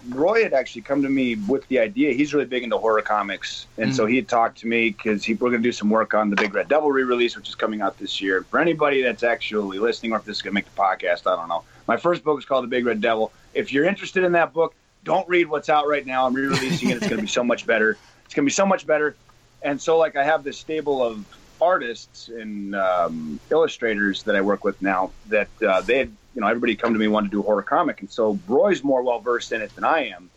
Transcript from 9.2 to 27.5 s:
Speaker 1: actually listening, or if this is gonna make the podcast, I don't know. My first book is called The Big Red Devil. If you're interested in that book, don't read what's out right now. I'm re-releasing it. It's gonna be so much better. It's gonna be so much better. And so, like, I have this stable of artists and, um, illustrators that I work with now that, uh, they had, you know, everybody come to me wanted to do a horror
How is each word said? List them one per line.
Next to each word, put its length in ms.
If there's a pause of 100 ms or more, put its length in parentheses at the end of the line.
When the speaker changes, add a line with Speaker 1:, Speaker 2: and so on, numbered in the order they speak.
Speaker 1:
actually 560
listening, 340
or 60
if 60
this 140
is 40
gonna 120
make 100
the 160
podcast, 520
I 40
don't 120
know. 140 (240)
My 100
first 280
book 140
is 60
called 200
The 40
Big 180
Red 140
Devil. 320 (220)
If 180
you're 120
interested 400
in 80
that 200
book, 220 (300)
don't 240
read 200
what's 200
out 180
right 200
now. 200
I'm 80
re-releasing 560
it. 60
It's 120
gonna 140
be 60
so 160
much 220
better. 300 (280)
It's 100
gonna 120
be 60
so 140
much 200
better. 280 (480)
And 180
so, 180
like, 180
I 80
have 180
this 160
stable 440
of 220 (360)
artists 680
and, 460
um, 640 (140)
illustrators 720
that 100
I 60
work 240
with 180
now 300 (160)
that, 200 (180)
uh, 140
they 180
had, 120 (240)
you 60
know, 80
everybody 260
come 180
to 60
me 80
wanted 240
to 60
do 40
a 40
horror 180